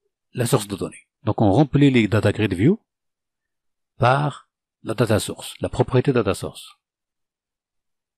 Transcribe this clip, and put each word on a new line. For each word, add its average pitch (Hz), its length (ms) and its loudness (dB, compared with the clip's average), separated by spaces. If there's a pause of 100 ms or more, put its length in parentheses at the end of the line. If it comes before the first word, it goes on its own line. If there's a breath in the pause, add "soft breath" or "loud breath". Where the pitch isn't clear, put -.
(340)
la 123 120 -4
source 110 220 -2
de 101 80 -10
données. - 320 -10 (160)
Donc, 110 180 -2
on 104 100 4
remplit 139 380 4
les 120 180 4
data 104 240 0
grid 107 220 -2
view 127 260 2 (1160)
par 135 520 0 (340)
la 113 100 -6
data 107 260 0
source, - 400 -10
la 90 100 -4
propriété 127 440 0
data 104 200 0
source. - 460 -14 (1400)